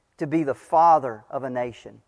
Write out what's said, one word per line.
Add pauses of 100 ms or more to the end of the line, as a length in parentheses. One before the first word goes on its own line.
(160)
to
be
the
father
of
a
nation.